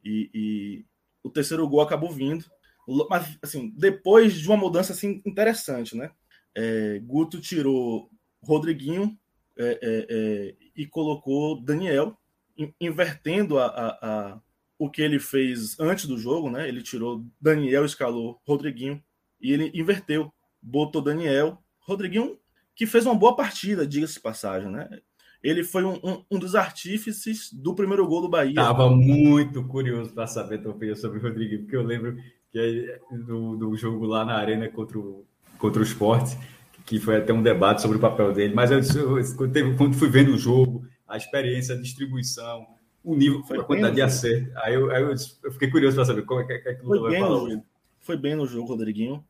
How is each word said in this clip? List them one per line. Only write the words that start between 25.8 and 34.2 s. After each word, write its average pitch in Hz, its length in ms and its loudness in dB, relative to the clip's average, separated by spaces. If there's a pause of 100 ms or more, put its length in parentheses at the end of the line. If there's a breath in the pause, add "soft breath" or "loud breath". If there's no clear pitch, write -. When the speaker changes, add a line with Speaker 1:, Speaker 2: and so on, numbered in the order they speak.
Speaker 1:
um, 185 200 -4
um, 185 260 -6
um 202 80 -2
dos 180 160 -6
artífices 214 960 -4
do 151 220 -6
primeiro 196 340 2
gol 165 140 0
do 175 80 -4
Bahia. 147 240 2
Speaker 2:
Tava 127 360 4
muito 139 760 6
curioso 127 460 -4
pra 113 140 -6
saber 104 320 -6
a - 20 -12
tua 107 100 -8
opinião 107 240 -6
sobre 104 220 -8
o 107 40 -6
Rodriguinho, 110 400 -4
porque - 140 -8
eu 123 60 2
lembro 117 340 -4 (360 loud breath)
que 113 80 -4
aí, 117 400 -2 (260)
do, 113 320 -6
do 110 180 -2
jogo 113 300 -4
lá 110 180 0